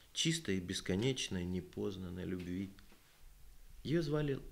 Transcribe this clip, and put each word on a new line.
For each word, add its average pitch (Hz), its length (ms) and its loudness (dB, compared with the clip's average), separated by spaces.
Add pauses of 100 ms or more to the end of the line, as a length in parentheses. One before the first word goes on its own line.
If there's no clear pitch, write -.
(120)
чистой 160 440 2
и 92 40 2
бесконечной 95 840 2
непознанной 92 800 -2
любви. 90 460 -2 (1120)
Ее 160 180 4
звали 147 380 2 (140)